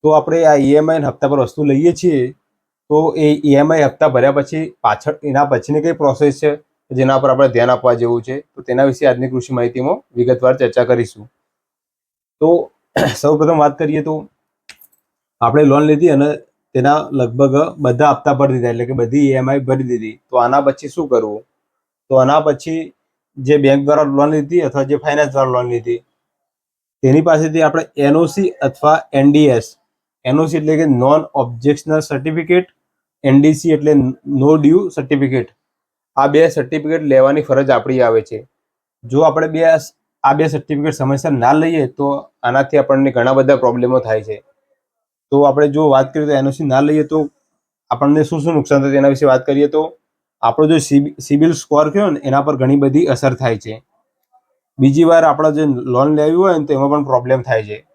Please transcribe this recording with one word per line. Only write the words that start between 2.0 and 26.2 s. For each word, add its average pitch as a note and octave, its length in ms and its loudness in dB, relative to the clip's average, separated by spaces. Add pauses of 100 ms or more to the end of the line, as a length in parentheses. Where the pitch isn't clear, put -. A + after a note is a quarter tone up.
તો D3+ 100 2 (140)
એ D3+ 160 2
ઈ D3 240 2
એમ D3 160 2
આઈ D#3+ 140 2
હપ્તા C#3+ 260 0
ભર્યા C3+ 260 0
પછી D3 260 -4 (160)
પાછળ A#2+ 440 -2
એના C#3+ 240 0
પછીની C#3+ 360 -2
કઈ E3 120 -2
પ્રોસેસ C#3+ 460 0
છે D3 120 0 (380)
જેના C3 300 0
પર C3+ 100 0
આપણે C3 180 2
ધ્યાન B2 260 2
આપવા B2 200 0
જેવું A#2 280 -2
છે, C3 140 -10 (120)
તો C3+ 140 -20
તેના C3 240 0
વિશે C#3 200 -2
આજની B2+ 240 0
કૃષિ B2+ 220 -8
માહિતીમાં B2+ 500 -4 (100)
વિગતવાર B2 440 0
ચર્ચા B2 300 0
કરીશું. A2+ 420 -4 (1120)
તો D#3 80 2 (480)
<clears throat> B2 200 -2
સૌપ્રથમ D3+ 420 0
વાત D3 180 2
કરીએ D3+ 260 -4
તો D#3 120 -6 (1300)
આપણે B2+ 240 2
લોન C#3+ 220 4
લીધી D3+ 240 2
અને C#3+ 180 2 (460)
તેના C#3 240 0 (120)
લગભગ C3 460 0 (200)
બધા C#3+ 360 0
હપ્તા C#3+ 220 -2
ભરી C3+ 200 0
દીધા, A#2+ 180 -2
એટલે A#2+ 140 -6
કે C3+ 80 -8
બધી C3 320 0
ઈ C3+ 100 2
એમ C3 120 -2
આઈ C#3 180 -2
ભરી C3 220 -4
દીધી, A2 340 -8
તો - 140 -18
આના B2+ 260 2
પછી C#3 260 -4
શું D3+ 200 -8
કરવું? A2 340 -2 (680)
તો - 40 -2
આના C3 260 2
પછી D#3+ 400 -4 (560)
જે C#3 220 0
બેંક C#3 260 2
દ્વારા D3 260 2
લોન C#3+ 200 0
લીધી D#3 320 -2
અથવા C3+ 220 -4
જે C#3+ 140 -2
ફાઇનાન્સ D3 340 -2
દ્વારા C3 200 0
લોન B2 160 -2
લીધી A#2+ 320 -4 (1000)